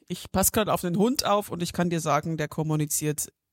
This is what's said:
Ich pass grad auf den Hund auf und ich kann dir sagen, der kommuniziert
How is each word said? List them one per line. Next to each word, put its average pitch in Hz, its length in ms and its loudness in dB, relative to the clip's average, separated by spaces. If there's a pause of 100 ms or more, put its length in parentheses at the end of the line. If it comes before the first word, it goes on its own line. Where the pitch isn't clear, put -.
Ich - 240 -10
pass 190 200 2
grad 202 180 0
auf 165 120 2
den 175 160 0
Hund 240 280 2
auf 202 240 2
und 170 140 -4
ich 170 100 -6
kann 180 160 2
dir 170 120 0
sagen, 156 360 0
der 151 120 -2
kommuniziert 151 840 -2 (220)